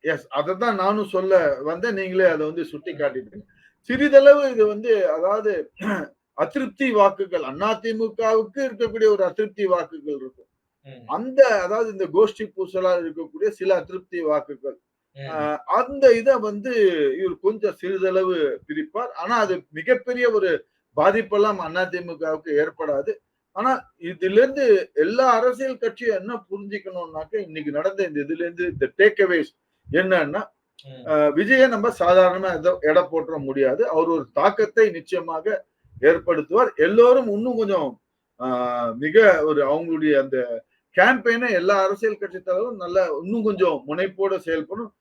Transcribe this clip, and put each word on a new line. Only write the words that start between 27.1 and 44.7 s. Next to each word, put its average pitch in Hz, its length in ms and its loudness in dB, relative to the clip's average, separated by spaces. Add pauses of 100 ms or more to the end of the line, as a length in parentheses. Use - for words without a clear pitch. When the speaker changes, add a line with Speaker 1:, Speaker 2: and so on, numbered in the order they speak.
Speaker 1:
இன்னைக்கு 156 320 -8
நடந்த 190 300 -4
இந்த 156 180 -4
இதுல 160 220 -6
இருந்து 170 260 -6
இந்த 139 180 -2 (100)
டேக்அவேஸ் 190 560 2 (340)
என்னன்னா, 170 560 0 (440)
Speaker 2:
ம். 131 200 -20
Speaker 1:
ஆஹ், 151 260 4
விஜயை 240 360 4
நம்ம 226 260 -2
சாதாரணமா 185 580 4
எத-, 175 300 0
எடை 156 200 4
போட்டுற 160 360 -4
முடியாது. 135 500 0
அவர் 160 200 0
ஒரு 160 240 0
தாக்கத்தை 208 580 2
நிச்சயமாக 165 560 -8 (560)
ஏற்படுத்துவார். 170 760 2
எல்லோரும் 233 500 4
இன்னும் 220 300 -4
கொஞ்சம், 190 300 -2 (520)
ஆஹ், 123 560 -4
மிக 151 200 0 (280)
ஒரு 151 180 0
அவங்களுடைய 156 560 -2
அந்த 135 200 -2 (580)
கேம்பெயினை 233 560 2
எல்லா 185 260 0
அரசியல் 202 380 -2
கட்சி 185 220 -10
தலைவரும் 190 420 -4
நல்லா 180 220 0 (120)
இன்னும் 196 300 -6
கொஞ்சம் 185 400 0
முனைப்போட 185 540 -4
செயல்படும். 165 520 -6 (100)